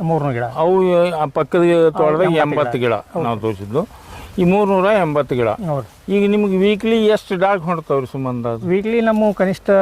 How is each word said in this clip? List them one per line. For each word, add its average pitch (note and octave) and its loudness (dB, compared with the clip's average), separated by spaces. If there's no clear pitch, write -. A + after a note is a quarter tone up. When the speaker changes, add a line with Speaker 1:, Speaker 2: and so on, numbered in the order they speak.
Speaker 1:
ಮೂರ್ನೂರು D#3 -2
ಗಿಡ. A#2 -4
Speaker 2:
ಅವು D#3 0
ಆ D3+ -2
ಪಕ್ಕದ D#3 -2
ತೋಟದಾಗ E3 4
Speaker 1:
ಅವು D#3 2
ಎಂಬತ್ತು F3 2
Speaker 2:
ಎಂಬತ್ತು D3 0
Speaker 1:
ಗಿಡ. A#2+ -2
Speaker 2:
ಗಿಡ A#2 2
Speaker 1:
ಹೌದು. D#3 -6
Speaker 2:
ನಾವು A#2 -4
ತೋರಿಸಿದ್ದು. G#2+ -6
ಈ F3+ 0
ಮೂರ್ನೂರ F#3+ 2
ಎಂಬತ್ತು D3+ 0
ಗಿಡ. A#2+ 2
Speaker 1:
ಹೌದು. C#3+ -6
Speaker 2:
ಈಗ G3+ 2
ನಿಮ್ಗೆ G#3 2
ವೀಕ್ಲಿ G#3+ 2
ಎಷ್ಟು G#3 0
ಡಾಗ್ F#3+ 0
ಹೊಡ್ತಾವ್ರಿ D#3 -2
ಸುಮಂದ B2 -6
ಅದು? A#2 -6
Speaker 1:
ವೀಕ್ಲಿ G#3 0
ನಮ್ಮ G#3+ 2
ಕನಿಷ್ಠ F#3+ -2